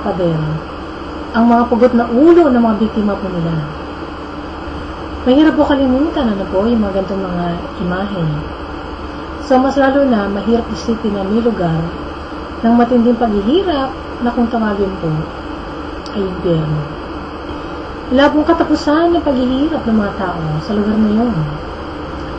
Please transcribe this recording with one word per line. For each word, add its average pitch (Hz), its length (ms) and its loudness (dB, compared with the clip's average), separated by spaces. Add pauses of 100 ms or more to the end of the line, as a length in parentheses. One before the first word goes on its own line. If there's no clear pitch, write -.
pader 175 360 0 (920)
ang 226 160 4
mga 233 220 6
pugot 240 260 4
na 233 140 2
ulo 320 400 8
ng 240 100 4
mga 220 240 2
biktima 202 320 0
po 196 140 -6
nila. 165 240 -2 (1700)
Mahirap 285 320 6
po 294 80 6
kalimutan, 269 720 2
ano 190 160 -2
po, 202 160 2
yung 220 160 2
mga 190 160 0
ganitong 190 240 -4
mga 175 200 -4 (360)
imahe. 185 420 -2 (1300)
So, 262 80 6
mas 262 160 2
lalo 269 320 4
na, 208 240 2
mahirap 220 400 0
isipin 220 480 -2
na 190 80 -4
may 214 160 0
lugar 180 400 0 (800)
ng 233 160 4
matinding 240 400 4
paghihirap 269 720 2 (320)
na 240 80 0
kung 240 240 2
tawagin 202 480 0
po 165 80 -2 (1040)
ay 208 80 -2
impyerno. 170 600 0 (1300)
Wala 285 160 6
pong 294 160 2
katapusan 330 720 2
ng 311 80 -2
paghihirap 262 560 0
ng 220 160 2
mga 202 240 0
tao 170 240 -4 (160)
sa 208 160 -2
lugar 208 160 0
na 214 160 4
yun. 220 260 2 (1040)